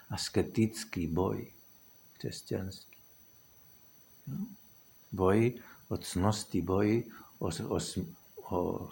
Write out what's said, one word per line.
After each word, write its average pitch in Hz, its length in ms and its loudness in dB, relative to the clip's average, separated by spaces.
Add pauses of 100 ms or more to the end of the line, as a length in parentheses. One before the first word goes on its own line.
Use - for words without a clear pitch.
(100)
asketický 98 960 0
boj 92 460 -2 (600)
křesťanský. - 840 -8 (1300)
No? 190 200 -6 (680)
Boj 104 480 4 (280)
o 104 80 -2
cnosti, 95 680 2
boj 104 420 4 (340)
o, 101 100 -2 (200)
o, 95 100 0 (720)
o 90 420 -2